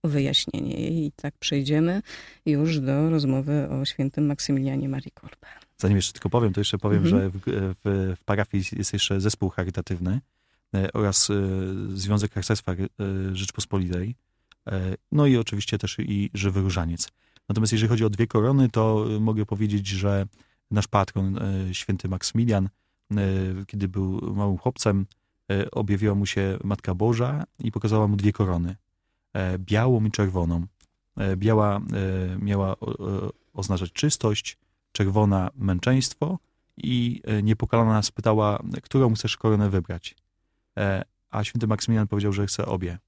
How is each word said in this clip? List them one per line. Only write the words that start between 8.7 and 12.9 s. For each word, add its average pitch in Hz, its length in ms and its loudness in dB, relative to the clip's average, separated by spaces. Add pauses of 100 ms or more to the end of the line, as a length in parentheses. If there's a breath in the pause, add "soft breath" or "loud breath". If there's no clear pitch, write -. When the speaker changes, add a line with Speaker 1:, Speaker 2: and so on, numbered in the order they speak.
Speaker 2:
jest - 220 -2
jeszcze 98 280 0
zespół 104 280 0
charytatywny, 90 720 -2 (540)
e, 98 180 0
oraz, 104 360 2
e, 101 40 0 (600)
Związek 101 400 0
Harcerstwa, 101 380 -2
e, 92 160 -4 (460)